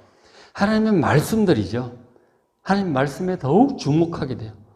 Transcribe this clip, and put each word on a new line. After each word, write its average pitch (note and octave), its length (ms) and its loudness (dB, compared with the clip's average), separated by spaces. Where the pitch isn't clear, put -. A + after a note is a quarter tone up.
하나님의 A3 400 2
말씀들이죠. C#3 1000 0
하나님 F#3+ 280 0
말씀에 D3+ 460 -2
더욱 F#3 400 2
주목하게 D3 600 -2
돼요. A2 160 -12